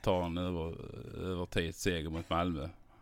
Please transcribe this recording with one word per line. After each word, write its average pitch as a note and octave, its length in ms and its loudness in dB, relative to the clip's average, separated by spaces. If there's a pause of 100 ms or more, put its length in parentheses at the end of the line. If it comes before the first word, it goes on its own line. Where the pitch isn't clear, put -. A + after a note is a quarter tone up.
tar F2+ 240 4
en E2+ 120 0
över, E2+ 380 0 (560)
över F2+ 140 0
tid E2 300 0
seger E2 340 0
mot E2 200 -4
Malmö. E2 400 2 (320)